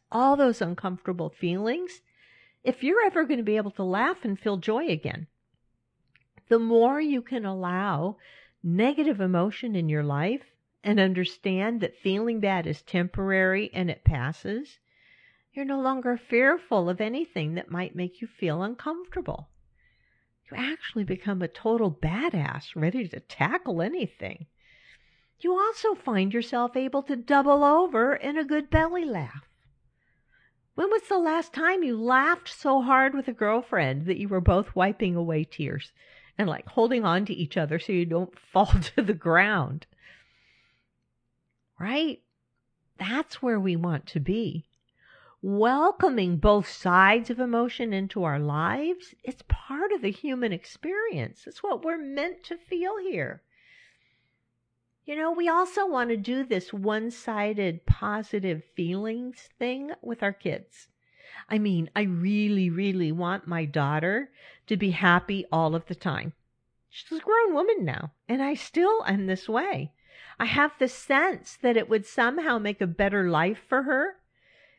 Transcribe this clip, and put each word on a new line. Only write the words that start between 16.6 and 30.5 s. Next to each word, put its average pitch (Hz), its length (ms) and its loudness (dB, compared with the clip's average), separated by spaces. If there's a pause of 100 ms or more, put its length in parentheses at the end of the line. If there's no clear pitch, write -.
of 180 100 -4
anything 214 560 -4
that - 140 -8
might 175 260 -6
make 180 260 -6
you 226 60 -10
feel 170 360 -4
uncomfortable. 330 840 -8 (1000)
You - 80 -12
actually 254 460 -6
become 190 380 -4
a 170 60 -2
total 220 440 0
badass, 156 840 -4
ready 180 340 -2
to - 100 -12
tackle 202 640 -4
anything. 214 640 -6 (920)
You 359 120 0
also 427 420 0
find 202 380 -2
yourself 240 420 -2
able 262 280 -2
to 277 120 -4
double 277 480 4
over 285 500 4
in 294 240 -4
a 311 60 -2
good 294 260 -2
belly 330 360 2
laugh. 151 420 -8 (1300)